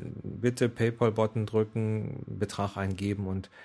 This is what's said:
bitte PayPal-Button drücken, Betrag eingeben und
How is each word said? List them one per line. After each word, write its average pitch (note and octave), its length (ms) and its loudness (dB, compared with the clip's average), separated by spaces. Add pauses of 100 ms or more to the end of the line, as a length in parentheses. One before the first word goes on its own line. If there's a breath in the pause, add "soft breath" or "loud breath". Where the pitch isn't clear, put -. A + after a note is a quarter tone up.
(220)
bitte B2 480 2
PayPal-Button A2+ 760 2
drücken, A2 800 0
Betrag G2+ 520 -4
eingeben G2 480 0
und F#2+ 240 -4 (140 loud breath)